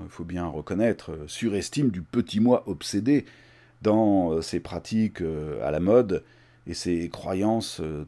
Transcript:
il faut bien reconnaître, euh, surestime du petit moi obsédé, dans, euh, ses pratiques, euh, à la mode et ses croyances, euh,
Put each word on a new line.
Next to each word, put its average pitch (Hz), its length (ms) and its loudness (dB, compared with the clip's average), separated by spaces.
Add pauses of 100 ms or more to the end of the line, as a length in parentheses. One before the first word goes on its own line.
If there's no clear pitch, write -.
il 90 60 -14
faut - 140 -12
bien 87 220 -6
reconnaître, 90 640 -2
euh, 76 160 -10
surestime 117 600 -2
du 90 120 -4
petit 110 380 -2
moi 120 280 4
obsédé, 107 560 0 (580)
dans, 104 500 4
euh, 80 100 0
ses 87 180 -4
pratiques, 104 600 -2
euh, 76 440 -4
à 73 40 0
la 76 100 0
mode 98 440 4 (420)
et 85 80 -8
ses 85 340 -2
croyances, 104 720 -2
euh, 76 280 -6